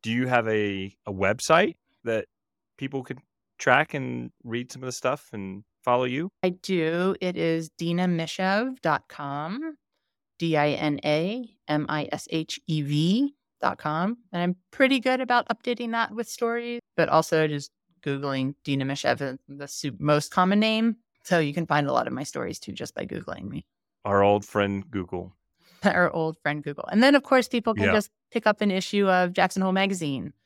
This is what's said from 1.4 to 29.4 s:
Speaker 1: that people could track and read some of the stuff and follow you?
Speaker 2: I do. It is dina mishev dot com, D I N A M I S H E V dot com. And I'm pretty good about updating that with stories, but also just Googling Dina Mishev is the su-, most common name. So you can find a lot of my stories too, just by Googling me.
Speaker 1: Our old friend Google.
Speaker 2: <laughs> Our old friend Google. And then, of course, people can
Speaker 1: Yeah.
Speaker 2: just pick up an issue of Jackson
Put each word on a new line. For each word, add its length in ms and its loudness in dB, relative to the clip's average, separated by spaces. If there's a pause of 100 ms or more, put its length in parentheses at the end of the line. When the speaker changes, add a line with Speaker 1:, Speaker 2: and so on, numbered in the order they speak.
Speaker 1:
that 220 -2 (500)
people 260 -6
could 160 -10 (400)
track 360 4
and 360 -6 (120)
read 280 -8
some 120 -14
of 40 -8
the 60 -6
stuff 400 -4
and 320 -10 (180)
follow 220 2
you? 240 -4 (140)
Speaker 2:
I 80 0
do. 720 0
It 160 -4
is 420 -2
dina 280 0
mishev 760 -2
dot 260 0
com, 680 -8 (600)
D 180 0
I 140 4
N 340 -2
A 440 -2 (200)
M 200 0
I 240 -2
S 180 -10
H 360 -4
E 160 0
V 520 2 (280)
dot 160 -2
com. 400 -4 (140)
And 100 -2
I'm 140 0 (140)
pretty 300 2
good 220 0
about 260 0
updating 440 -6
that 220 -4
with 140 -6
stories, 520 -4 (160)
but 120 2
also 400 2
just 220 -6 (320)
Googling 520 -2 (100)
Dina 200 0
Mishev 380 -2
is 160 -6 (100)
the 180 -14
su-, 320 -8
most 320 2
common 300 4
name. 360 2 (260)
So 160 2
you 160 0
can 100 -2
find 240 2
a 60 -2
lot 120 2
of 60 -6
my 120 -6
stories 340 -8
too, 140 -12
just 220 -10
by 120 -6
Googling 420 -10
me. 160 -10 (400)
Speaker 1:
Our 180 4
old 220 6
friend 460 0
Google. 440 -8 (240)
Speaker 2:
<laughs> 240 -20
Our 280 2
old 320 -4
friend 200 -4
Google. 300 -8
And 100 6
then, 120 8
of 80 4
course, 260 4
people 240 -2
can 120 0
Speaker 1:
Yeah. 80 6
Speaker 2:
just 180 0 (200)
pick 160 0
up 140 4
an 100 2
issue 380 2
of 240 4
Jackson 300 0